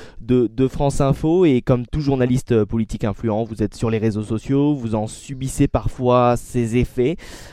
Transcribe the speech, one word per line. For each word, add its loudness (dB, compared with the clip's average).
de, 2
de 0
France -2
Info. 2
Et 4
comme 0
tout -4
journaliste, 0
euh, 4
politique -4
influent, -2
vous -6
êtes -4
sur -2
les 0
réseaux -2
sociaux, 0
vous -4
en -2
subissez -4
parfois 2
ces -2
effets 0